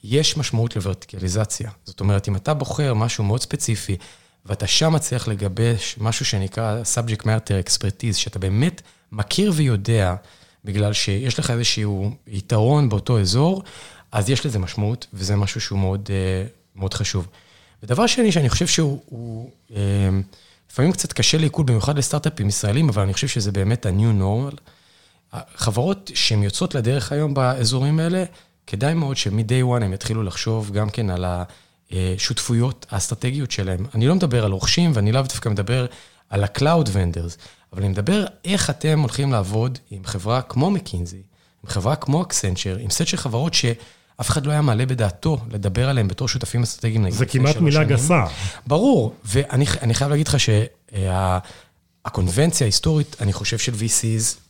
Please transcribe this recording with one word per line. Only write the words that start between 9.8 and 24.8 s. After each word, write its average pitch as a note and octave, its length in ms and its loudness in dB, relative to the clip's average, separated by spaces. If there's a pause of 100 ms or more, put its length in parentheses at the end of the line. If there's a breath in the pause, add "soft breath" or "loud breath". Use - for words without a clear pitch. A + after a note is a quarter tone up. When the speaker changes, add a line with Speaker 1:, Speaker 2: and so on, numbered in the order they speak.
Speaker 1:
בגלל G#2 280 0
שיש G#2+ 460 -2
לך - 120 -2
איזשהו G#2+ 640 -2 (120)
יתרון A#2 640 2
באותו G#2+ 300 2
אזור, C#3 440 2 (480 loud breath)
אז G#2 180 -2
יש C3+ 160 0
לזה A2+ 140 -2
משמעות, G#2 540 -4
וזה F#2+ 220 -2
משהו G2+ 260 0
שהוא G2 180 -4
מאוד, G2 300 -2
אה, F#2+ 380 -2 (280)
מאוד G2 180 -4
חשוב. F#2+ 340 -4 (560 soft breath)
ודבר B2+ 240 2
שני A3 240 4
שאני D3+ 180 4
חושב - 180 2
שהוא, C#3+ 380 0
הוא, A#2 440 -12 (260)
אה, G2+ 40 -4 (920 soft breath)
לפעמים D#3 200 2
קצת - 220 -4
קשה - 240 2
לעיכול, D#3 280 2
במיוחד B2 320 2
לסטארט-אפים D3 520 0
ישראלים, A#2+ 400 2
אבל G#2 120 0
אני F#2+ 120 0
חושב - 140 -2
שזה G#2 240 -2
באמת G2+ 340 0
ה-new G2+ 360 4
normal. A#2+ 340 0 (800 soft breath)